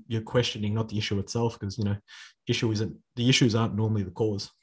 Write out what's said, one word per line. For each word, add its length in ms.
you're 140
questioning, 540
not 140
the 100
issue 200
itself, 380
'cause, 220
you 60
know, 100
issue 240
isn't, 240
the 140
issues 260
aren't 200
normally 280
the 80
cause." 400